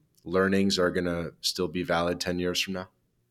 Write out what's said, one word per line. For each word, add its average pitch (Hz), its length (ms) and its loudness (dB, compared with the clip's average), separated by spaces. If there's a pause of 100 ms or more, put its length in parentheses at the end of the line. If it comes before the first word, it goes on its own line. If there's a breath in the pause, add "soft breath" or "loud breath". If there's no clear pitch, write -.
(240)
learnings 95 560 2
are 90 120 4
gonna 85 400 -2 (100)
still - 260 -2
be 90 160 -4
valid 87 380 0
ten 90 180 -2
years 90 220 -2
from 95 140 -4
now? 92 120 -8 (420)